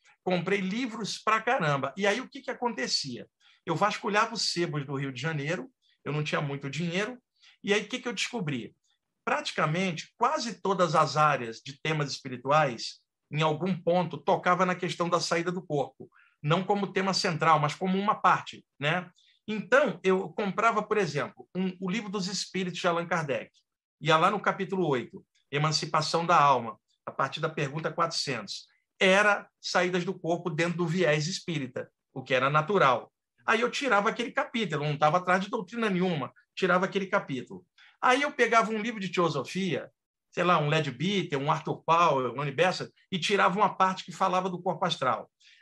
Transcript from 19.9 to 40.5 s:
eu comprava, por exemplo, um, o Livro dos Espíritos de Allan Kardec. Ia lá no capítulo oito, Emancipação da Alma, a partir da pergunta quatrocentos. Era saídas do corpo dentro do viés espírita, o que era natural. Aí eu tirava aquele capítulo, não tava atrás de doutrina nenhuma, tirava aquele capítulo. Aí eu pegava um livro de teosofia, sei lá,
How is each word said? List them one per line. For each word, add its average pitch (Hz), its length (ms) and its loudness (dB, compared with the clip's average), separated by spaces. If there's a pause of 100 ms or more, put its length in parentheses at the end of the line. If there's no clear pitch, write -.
eu 185 260 2
comprava, 202 540 0
por 214 140 -2
exemplo, 143 580 -4
um, 185 240 -2
o 185 100 -4
Livro 208 200 -4
dos 190 180 -4
Espíritos 185 520 -6
de - 80 0
Allan 170 180 0
Kardec. 147 440 -2 (500)
Ia 160 180 4
lá 175 120 6
no 202 100 0
capítulo 190 480 -2
oito, 123 380 -4 (240)
Emancipação 156 760 0
da 170 140 6
Alma, 123 380 4 (280)
a - 60 -8
partir 139 280 -4
da 156 100 -2
pergunta 156 420 -4
quatrocentos. 147 760 -4 (320)
Era 202 500 4 (120)
saídas 180 420 0
do 185 140 -4
corpo 170 320 -2
dentro 165 280 -2
do 175 80 0
viés 156 420 2
espírita, 147 640 -6 (240)
o 127 80 -10
que 135 120 -2
era 127 160 2
natural. 151 600 2 (340)
Aí 226 160 2
eu 247 100 0
tirava 220 380 2
aquele 240 220 -4
capítulo, 208 520 -2
não 151 140 -2
tava 151 200 4
atrás 185 240 2
de 202 80 -6
doutrina 226 400 -4
nenhuma, 175 440 0 (200)
tirava 180 320 2
aquele 190 220 -2
capítulo. 127 580 -4 (360)
Aí 254 200 4
eu 294 100 0
pegava 226 400 2
um 220 100 -2
livro 226 180 -6
de 190 100 -6
teosofia, 160 800 -2 (420)
sei 175 120 -2
lá, 175 160 4